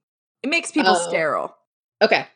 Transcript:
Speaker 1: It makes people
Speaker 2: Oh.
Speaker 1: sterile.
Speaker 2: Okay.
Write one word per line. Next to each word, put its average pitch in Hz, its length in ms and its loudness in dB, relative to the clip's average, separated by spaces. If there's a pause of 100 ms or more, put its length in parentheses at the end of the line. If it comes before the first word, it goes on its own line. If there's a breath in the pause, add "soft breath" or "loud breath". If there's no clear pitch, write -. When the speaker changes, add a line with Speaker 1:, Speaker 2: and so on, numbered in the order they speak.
(440)
Speaker 1:
It 262 60 -6
makes 339 220 -4
people 190 260 2
Speaker 2:
Oh. 170 100 -4
Speaker 1:
sterile. 151 480 -2 (460)
Speaker 2:
Okay. 202 340 2